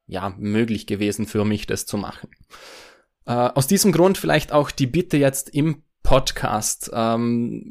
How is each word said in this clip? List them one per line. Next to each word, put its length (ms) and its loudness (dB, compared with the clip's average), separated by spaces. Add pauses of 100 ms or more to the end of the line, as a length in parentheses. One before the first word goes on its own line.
ja, 300 -8
möglich 480 -2
gewesen 400 -2
für 200 -2
mich, 220 -2
das 180 -6
zu 120 -6
machen. 340 -10 (920)
Äh, 60 -6
aus 360 2
diesem 260 4
Grund 240 4
vielleicht 340 0
auch 200 2
die 160 -2
Bitte 280 -2
jetzt 360 0
im 320 -2 (200)
Podcast, 920 0
ähm, 760 0